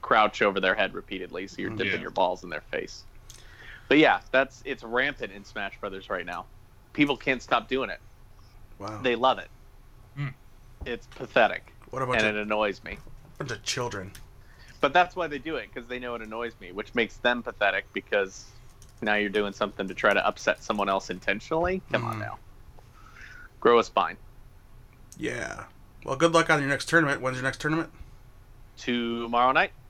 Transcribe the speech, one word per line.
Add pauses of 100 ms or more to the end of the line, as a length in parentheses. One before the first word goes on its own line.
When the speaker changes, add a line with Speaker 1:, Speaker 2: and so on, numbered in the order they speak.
Speaker 1:
crouch
over
their
head
repeatedly,
so
you're
Speaker 2:
Mm.
Speaker 1:
dipping
Speaker 3:
Yeah.
Speaker 1:
your
balls
in
their
face. (800)
But
yeah, (120)
that's,
it's
rampant
in
Smash
Brothers
right
now. (440)
People
can't
stop
doing
it. (760)
Speaker 2:
Wow.
Speaker 1:
They
love
it. (720)
Speaker 3:
Hmm. (580)
Speaker 1:
It's
pathetic, (180)
Speaker 2:
What
a
bunch
Speaker 1:
and
Speaker 2:
of
Speaker 1:
it
annoys
me. (400)
Speaker 2:
bunch
of
children. (680)
Speaker 1:
But
that's
why
they
do
it,
'cause
they
know
it
annoys
me,
which
makes
them
pathetic,
because (540)
now
you're
doing
something
to
try
to
upset
someone
else
intentionally?
Come
on
Speaker 2:
Mm.
Speaker 1:
now. (1200)
Grow
a
spine. (1000)
Speaker 2:
Yeah. (400)
Well,
good
luck
on
your
next
tournament.
When's
your
next
tournament? (840)
Speaker 1:
Tomorrow
night. (160)